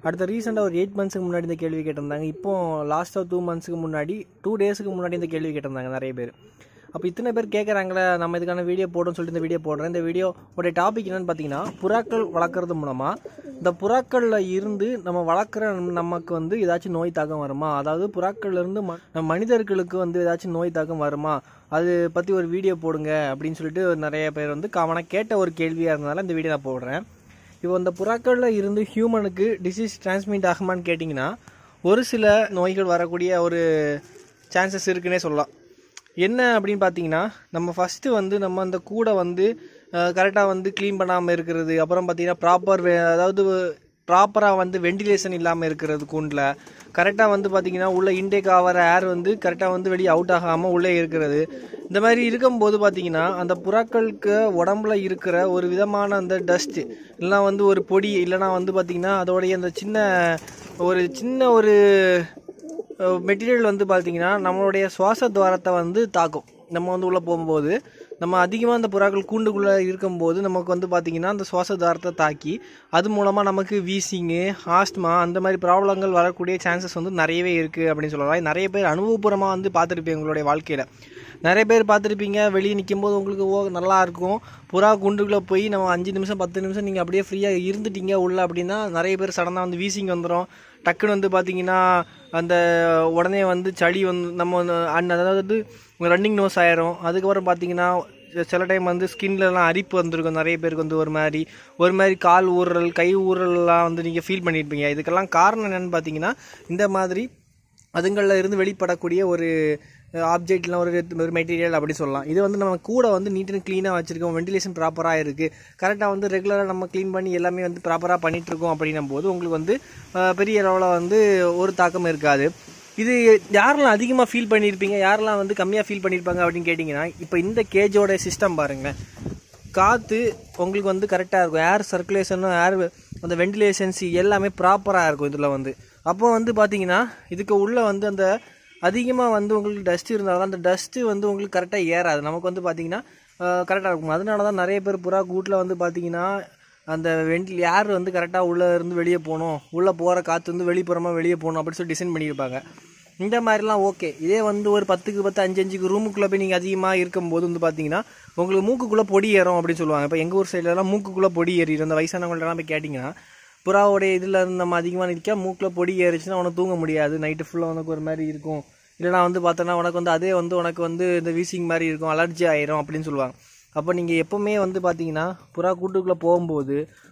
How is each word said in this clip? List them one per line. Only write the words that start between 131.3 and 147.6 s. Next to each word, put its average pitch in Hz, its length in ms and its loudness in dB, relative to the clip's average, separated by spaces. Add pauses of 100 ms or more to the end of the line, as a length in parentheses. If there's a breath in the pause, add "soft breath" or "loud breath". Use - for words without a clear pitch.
இருக்கும், 160 260 2
ஏர் 202 240 2
சர்க்குலேஷனும் 185 640 0
ஏர் 185 200 4 (460 loud breath)
அந்த 170 140 -4
வென்டிலேஷன்ஸ் 196 640 0 (100)
எல்லாமே 196 360 2 (100)
ப்ராப்பரா 190 480 4
இருக்கும் 147 240 0
இதுல 143 180 -2
வந்து. 135 240 -4 (340 soft breath)
அப்போ 190 240 0
வந்து 226 220 2
பாத்தீங்கன்னா 202 460 2 (300 loud breath)
இதுக்கு 196 300 -2
உள்ள 226 240 2
வந்து 202 240 0
அந்த 196 180 0 (580 loud breath)
அதிகமா 247 460 0
வந்து 208 280 2
உங்களுக்கு 208 260 -4
டஸ்ட் 175 280 -2
இருந்தாலும் 196 360 0
அந்த 190 140 -4
டஸ்ட் 180 400 -2
வந்து 208 280 0
உங்களுக்கு 202 280 -4
கரெக்டா 180 220 -2 (100)
ஏறாது. 165 320 2
நமக்கு 170 300 -4
வந்து 180 140 -6
பாத்தீங்கன்னா, 170 360 -4 (400 soft breath)
அஹ், 180 240 0
கரெக்டா 190 260 0
இருக்கும். 156 260 -2
அதனால 208 260 0
தான் 202 200 0
நிறைய 196 180 0
பேர் 190 240 -4
புறா 185 220 0
கூட்டுல 190 320 -2
வந்து 185 160 -2
பாத்தீங்கன்னா 175 500 -4 (640 soft breath)
அந்த 160 200 -2 (160)
வென்டில்-, 175 460 -2